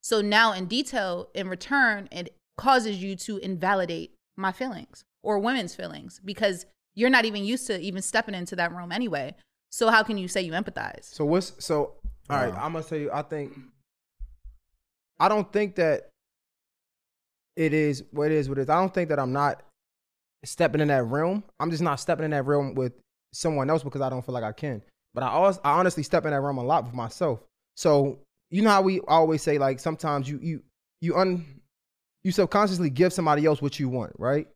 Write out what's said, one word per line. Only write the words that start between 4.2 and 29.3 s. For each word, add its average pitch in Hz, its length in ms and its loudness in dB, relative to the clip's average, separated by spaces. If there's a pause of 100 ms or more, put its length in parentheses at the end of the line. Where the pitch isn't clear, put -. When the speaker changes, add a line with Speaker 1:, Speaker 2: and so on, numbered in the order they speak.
Speaker 1:
my 190 160 -2
feelings 214 520 -10 (180)
or 208 160 0
women's 226 360 -2
feelings - 500 -14
because 196 400 -2 (300)
you're 233 160 2
not 247 140 4
even 208 200 -4
used 247 240 -4
to 196 120 -4
even 185 220 -8
stepping 220 320 -4
into 175 220 -8
that 170 160 -2
room 175 200 -12
anyway. 170 420 -4 (360)
So 226 200 2
how 220 140 8
can 214 140 -4
you 185 100 -6
say 190 140 -2
you 165 100 -6
empathize? - 520 -8
Speaker 2:
So - 200 -4
what's, 175 280 2 (120)
so, 151 300 -2 (340)
all 143 80 -2
right, 127 160 0
Speaker 3:
Wow. - 120 -8
Speaker 2:
I'm 156 80 -6
gonna 160 120 -6
tell 160 140 -6
you, 147 140 -4
I 143 100 -4
think, 143 340 -10 (1600)
I 170 100 4
don't 214 240 0
think 208 240 0
that 160 320 2 (1500)
it 160 180 0
is 151 360 0
what 147 200 0
it - 20 2
is, 147 160 2
what 135 100 -4
it 135 40 -2
is. 131 80 -2
I 160 100 4
don't 185 120 0
think 175 180 -2
that 143 80 2
I'm 127 140 -2
not 143 300 0 (840)
stepping 151 360 0
in 147 80 2
that 135 160 4
realm. 165 400 -2 (140)
I'm 156 120 -2
just 160 120 -2
not 156 180 0
stepping 160 240 -2
in 151 60 -2
that 143 160 -2
realm 143 280 0
with 127 180 -2 (400)
someone 143 360 -2
else 156 140 2
because 139 180 -6
I 131 80 0
don't 127 160 -6
feel 131 100 -8
like 120 100 -4
I 107 80 -4
can. 120 300 -6 (300)
But 127 120 -4
I 127 40 0
always, 185 360 4
I 180 80 4
honestly 170 300 2
step - 220 0
in 156 60 0
that 143 100 0
realm 139 180 -4
a 120 60 -6
lot 139 200 2
with 120 100 -12
myself. 123 460 -4 (360)
So 143 440 4 (300)
you 190 120 2
know 220 80 6
how 196 120 6
we 190 240 2
always 160 360 4